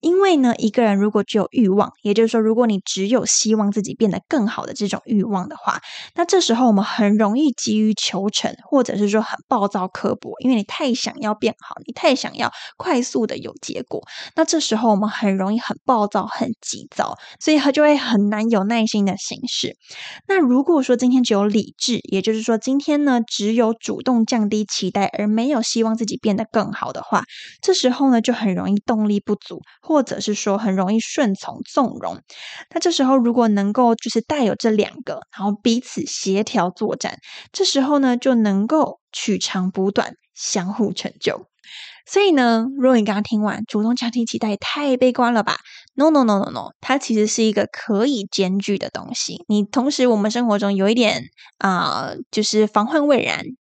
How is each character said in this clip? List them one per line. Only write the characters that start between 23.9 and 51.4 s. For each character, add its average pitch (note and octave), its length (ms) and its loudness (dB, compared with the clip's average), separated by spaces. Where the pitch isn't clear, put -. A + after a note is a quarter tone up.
动 A#3 240 2
降 A3 240 0
低 G#3+ 160 0
期 - 240 -4
待， G3 160 0
而 G#3 100 -2
没 A3 200 2
有 C#4 140 0
希 A#3 220 0
望 A3 120 0
自 A3+ 100 -4
己 - 120 -6
变 G#3 180 0
得 G#3+ 160 -4
更 G#3 200 0
好 - 200 -8
的 - 120 -10
话， G#3+ 200 -2
这 F#4+ 120 2
时 C4 160 2
候 C4+ 200 2
呢， A#3+ 100 6
就 A#3 140 0
很 G3+ 220 0
容 F#3 160 -2
易 G3+ 40 2
动 G#3+ 220 0
力 G#3 120 2
不 G#3 160 -2
足， - 260 -14
或 D4+ 200 2
者 - 180 -4
是 G#3 140 -2
说 G3+ 240 -2
很 G#3 180 -2
容 F#3+ 180 0
易 A3+ 60 2
顺 A3+ 360 0
从、 - 240 -14
纵 - 300 0
容。 F2 180 -8
那 E4 60 -2
这 E4+ 120 0
时 D4 120 2
候 C4 140 4
如 A#3+ 160 2
果 A#3 140 2
能 G3+ 240 2
够 A#3 240 2
就 - 140 -10
是 A3+ 120 0
带 D4 220 -2
有 G#3 120 0
这 A3+ 160 0
两 G#3+ 200 0
个， C#3 160 -8
然 F#3 80 -6
后 G#3 60 0
彼 A#3 180 2
此 F3 260 -8
协 F#3+ 380 -2
调 F3+ 260 0
作 - 260 -4
战， - 220 -8
这 - 120 -2
时 C#4 180 2
候 C#4+ 180 2
呢， B3+ 180 2
就 B3+ 180 2
能 G#3 300 2
够 D4+ 340 0
取 - 260 -2
长 F#3 320 -4
补 G3 220 -2
短， - 220 -2
相 F#3 400 -6
互 G#3 200 -2
成 - 260 -10
就。 - 280 -6
所 G4 120 2
以 G4+ 100 4
呢， A#3 340 4
如 C4 120 4
果 B3+ 80 6
你 G#3+ 80 4
刚 G#3 100 -2
刚 G#3 80 -2
听 G#3 180 -2
完， G#3+ 260 -2
主 G#3 160 -2
动 A#3 120 2
降 A#3 160 -4
低 A#3 140 -2
期 A3+ 120 -8
待 A3 120 -2
也 G#3 80 -2
太 C#4+ 400 -2
悲 B3+ 160 4
观 A#3+ 200 2
了 A3 100 2
吧？ - 140 -2
No, D4 160 4
no, D4 140 4
no, G#3 160 4
no, - 100 -4
no， - 220 -10
它 C4 160 0
其 B3 160 -2
实 G#3+ 140 2
是 A3 160 0
一 A3 100 4
个 A3 180 0
可 G#3+ 340 0
以 A#3 260 -2
兼 F#3+ 280 0
具 G3+ 180 -2
的 - 120 -6
东 - 240 -12
西。 - 340 -8
你 G#3 160 2
同 B3 280 0
时 B3+ 160 2
我 A#3 80 4
们 G#3 160 0
生 A#3+ 160 0
活 G#3 100 2
中 G3+ 180 0
有 G3 140 2
一 A3+ 60 2
点， A3+ 260 0